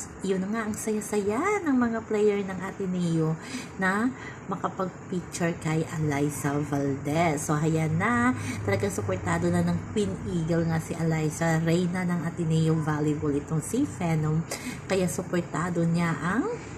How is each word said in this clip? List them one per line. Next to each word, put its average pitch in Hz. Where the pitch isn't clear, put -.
yun 190
na 202
nga, 226
ang 214
saya-saya 214
ng 277
mga 233
player 208
ng 190
Ateneo 175
na 208
makapag-picture 180
kay 160
Eliza 147
Valdez. 143
So, 156
ayan 160
na, 240
talagang 196
suportado 180
na 175
ng 170
Queen 202
Eagle 165
nga 165
si 160
Eliza, 160
reyna 175
ng 175
Ateneo 160
Volleyball 151
itong 156
si 277
Phenom. 160
Kaya 190
suportado 175
niya 165
ang 220